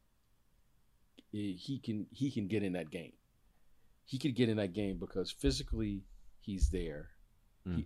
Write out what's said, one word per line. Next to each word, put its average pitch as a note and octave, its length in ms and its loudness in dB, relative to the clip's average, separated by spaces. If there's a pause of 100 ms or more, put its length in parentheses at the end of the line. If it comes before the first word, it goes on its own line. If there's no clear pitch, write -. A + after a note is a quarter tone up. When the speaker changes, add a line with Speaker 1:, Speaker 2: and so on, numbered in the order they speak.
(1300)
Speaker 1:
he, G#2 220 -2
he B2+ 260 -4
can, G#2+ 320 -2
he C3+ 200 0
can G#2+ 160 0
get G#2 160 4
in F#2+ 100 2
that E2+ 180 -2
game. E2 220 -8 (920)
He - 120 -4
could C3 180 0
get A#2+ 140 6
in G#2+ 80 4
that G2 160 2
game G2 240 0
because F#2 340 -2
physically A2+ 720 0 (380)
he's F#2 280 2
there. E2 400 -2 (580)
Speaker 2:
Mm. F2 100 0
Speaker 1:
He D#2 80 0